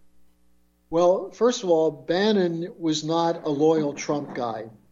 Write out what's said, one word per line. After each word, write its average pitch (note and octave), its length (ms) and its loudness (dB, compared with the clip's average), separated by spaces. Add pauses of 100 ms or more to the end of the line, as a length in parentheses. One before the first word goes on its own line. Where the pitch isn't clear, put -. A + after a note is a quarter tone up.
(880)
Well, F3+ 420 2
first A#3 320 0
of F#3 60 -4
all, D#3+ 220 4
Bannon F3 840 0
was D#3 280 -2
not E3+ 400 0
a D#3 40 -2
loyal D3+ 440 2
Trump C#3+ 420 -6
guy. A2+ 300 -6 (260)